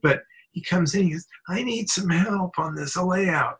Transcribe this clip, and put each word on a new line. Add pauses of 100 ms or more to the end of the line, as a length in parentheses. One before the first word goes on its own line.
But (280)
he
comes
in,
he
goes, (220)
I
need
some
help
on
this
layout.